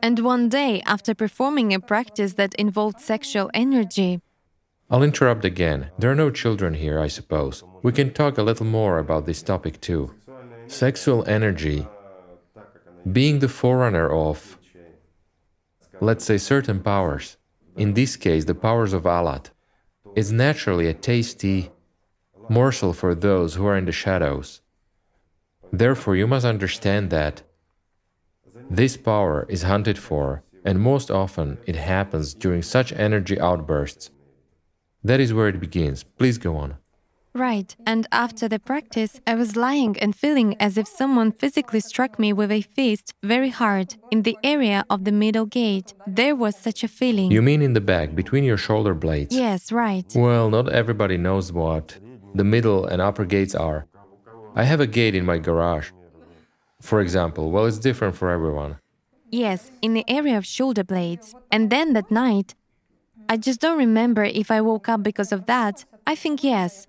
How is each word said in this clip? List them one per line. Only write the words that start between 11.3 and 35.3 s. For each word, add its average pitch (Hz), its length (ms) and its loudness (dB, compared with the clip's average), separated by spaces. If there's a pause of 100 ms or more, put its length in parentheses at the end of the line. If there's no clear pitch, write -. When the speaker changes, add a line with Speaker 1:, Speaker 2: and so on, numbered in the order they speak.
Speaker 2:
being 139 280 4
the 131 100 2
forerunner 117 600 2
of, 78 480 -2 (1400)
let's 110 240 0
say, 107 140 0
certain 110 420 -2
powers, 90 560 -2 (400)
in 104 200 0
this 127 200 0
case 80 300 0
the 85 100 0
powers 110 380 0
of 85 100 -2
Alat, 85 460 0 (640)
is 104 160 0
naturally 113 560 2
a 80 60 0
tasty 98 760 -2 (800)
morsel 120 440 2
for 87 200 0
those 87 420 0
who 95 100 -2
are 101 120 2
in 92 80 -2
the 85 60 -2
shadows. 78 720 -4 (1120)
Therefore, 110 440 2
you 101 120 2
must 123 180 0
understand 101 640 -2
that 76 320 -2 (1300)
this 123 260 2
power 98 540 0
is 87 140 -6
hunted 101 340 0
for, 71 460 -4 (200)
and 98 160 2
most 127 320 2
often 85 540 -2
it 85 100 -4
happens 80 580 -2
during 87 280 -2
such 123 320 -2
energy 104 440 0
outbursts. 78 720 -2 (920)
That 123 160 2
is 117 140 2